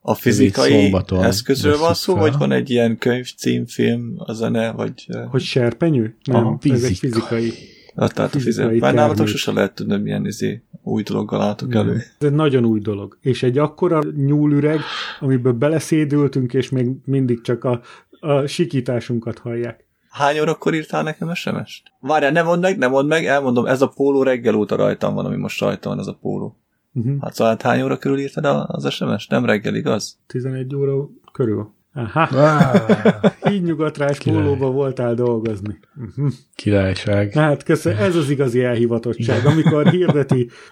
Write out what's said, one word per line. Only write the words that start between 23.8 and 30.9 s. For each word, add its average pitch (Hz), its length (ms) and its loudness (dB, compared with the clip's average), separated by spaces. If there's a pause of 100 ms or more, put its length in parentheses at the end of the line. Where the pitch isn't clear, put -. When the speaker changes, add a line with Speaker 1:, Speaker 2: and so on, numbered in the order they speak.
Speaker 1:
a 127 60 4
póló 139 360 2
reggel 120 320 2
óta 104 200 0
rajtam 101 380 0
van, 98 120 -4
ami 98 120 -4
most 98 240 -6
rajta 101 280 -2
van, 101 100 -6
ez 98 80 -8
a 98 140 -12
póló. 101 360 -8 (340)
Speaker 3:
Mhm. 127 280 -2
Speaker 1:
Hát - 140 -8
szóval 113 200 2
hát - 80 -4
hány 123 200 2
óra 135 160 -2
körül 139 220 0
írtad 143 260 -6
a, 143 220 0
az 139 260 -6
S - 60 -10
M 120 180 -2
S-t? - 120 -12
Nem 123 160 0
reggel, 107 300 0
igaz? 110 420 -4 (100)
Speaker 3:
Tizenegy 131 480 -6
óra 139 340 -2 (220)